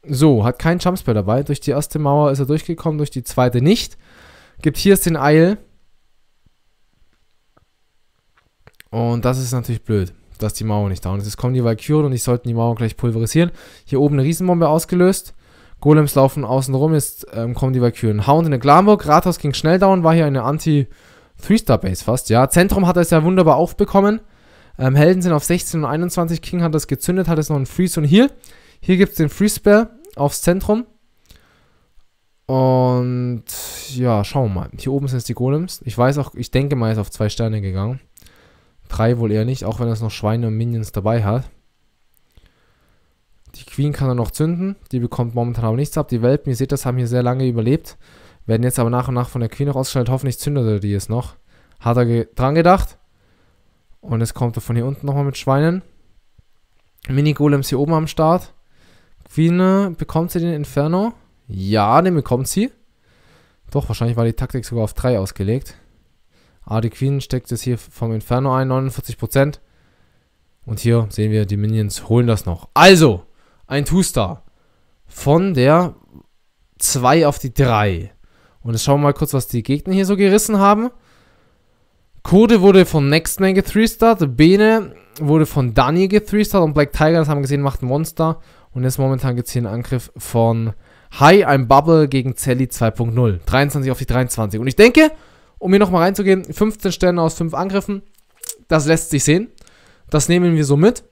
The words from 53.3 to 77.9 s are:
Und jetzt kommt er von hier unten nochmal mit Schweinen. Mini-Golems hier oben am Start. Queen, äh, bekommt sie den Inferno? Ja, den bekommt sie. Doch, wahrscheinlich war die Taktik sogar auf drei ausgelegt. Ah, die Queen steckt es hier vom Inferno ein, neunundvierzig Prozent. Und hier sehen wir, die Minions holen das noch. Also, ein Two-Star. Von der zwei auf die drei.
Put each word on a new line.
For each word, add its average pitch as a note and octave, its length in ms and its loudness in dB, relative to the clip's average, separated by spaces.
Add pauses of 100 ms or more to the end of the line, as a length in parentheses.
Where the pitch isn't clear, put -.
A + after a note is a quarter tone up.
Und A2+ 200 -4
jetzt A2+ 140 -4
kommt A#2+ 220 -4
er A2+ 40 -6
von A#2+ 160 -4
hier A#2+ 100 -2
unten C#3 200 -8
nochmal C#3+ 180 -2
mit C#3 140 -6
Schweinen. D#3 440 0 (1300)
Mini-Golems C#3+ 600 0
hier C3+ 100 -2
oben D3+ 140 0
am D#3+ 120 -2
Start. E3 460 -2 (800)
Queen, E3+ 260 2
äh, F#3+ 380 2
bekommt E3 340 -4
sie - 80 -4
den E3+ 140 -2
Inferno? D#3+ 640 -2 (340)
Ja, G#2 540 2
den F#3 120 0
bekommt C3 340 -2
sie. A3+ 220 -2 (1000)
Doch, C#3 180 -4
wahrscheinlich A#2 280 -4
war A#2+ 80 0
die A#2 100 0
Taktik B2+ 300 -6
sogar A#2 200 -4
auf G#2 100 -6
drei B2 240 -2
ausgelegt. G2+ 580 -6 (880)
Ah, A2 160 -4
die A2+ 100 -4
Queen C#3 300 -4
steckt - 320 -8
es A#2 100 -8
hier B2 160 -4
vom - 340 -8
Inferno B2+ 420 -2
ein, C3 140 0
neunundvierzig C3 500 -6
Prozent. C#3 420 0 (1080)
Und A2 140 -8
hier A#2 300 2
sehen G#2+ 220 -2
wir, G#2+ 140 0
die G#2 100 -4
Minions G#2+ 520 -4
holen A#2+ 180 4
das A2 180 0
noch. - 300 -8
Also, D#3 480 6 (460)
ein C#3 160 -2
Two-Star. D3 600 -2 (640)
Von E3+ 480 0
der D3 400 2 (840)
zwei C#3 480 2
auf C#3+ 120 0
die C3 140 -8
drei. G#2 600 0 (540)